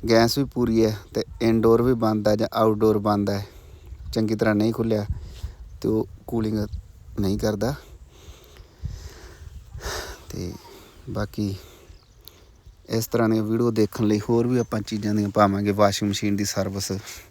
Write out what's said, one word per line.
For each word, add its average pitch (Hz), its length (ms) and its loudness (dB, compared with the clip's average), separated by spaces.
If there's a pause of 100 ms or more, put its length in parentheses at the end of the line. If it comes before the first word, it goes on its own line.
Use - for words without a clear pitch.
ਗੈਸ 113 300 6
ਵੀ 139 60 2
ਪੂਰੀ 113 400 2
ਹੈ 107 120 2 (180)
ਤੇ 110 100 -2 (180)
ਇਨਡੋਰ 113 400 6
ਵੀ 127 140 4
ਬੰਦ 110 320 2
ਹੈ 107 80 4
ਜਾਂ 110 180 0
ਆਊਟਡੋਰ 110 460 4
ਬੰਦ 101 300 0
ਹੈ, 101 140 -4 (680)
ਚੰਗੀ 110 220 0
ਤਰ੍ਹਾਂ 107 200 2
ਨਹੀਂ 107 180 2
ਖੁੱਲ੍ਹਿਆ, 107 340 0 (760)
ਤੇ 110 80 -2
ਉਹ 110 200 0 (180)
ਕੂਲਿੰਗ 110 320 -2 (640)
ਨਹੀਂ 101 180 0
ਕਰਦਾ। 107 360 0 (2500)
ਤੇ 90 220 -8 (580)
ਬਾਕੀ 104 440 -4 (1300)
ਇਸ 113 180 -2
ਤਰ੍ਹਾਂ 117 220 0
ਦੀਆਂ 110 140 2
ਵੀਡੀਓ 113 300 0
ਦੇਖਣ 107 340 0
ਲਈ 104 140 2
ਹੋਰ 117 260 2
ਵੀ 123 120 2
ਆਪਾਂ 110 240 -2
ਚੀਜ਼ਾਂ 104 320 -4
ਦੀਆਂ 104 160 2
ਪਾਵਾਂਗੇ, 101 420 2
ਵਾਸ਼ਿੰਗ 101 380 2
ਮਸ਼ੀਨ 101 260 -2
ਦੀ 101 100 0
ਸਰਵਿਸ, 98 460 -4 (380)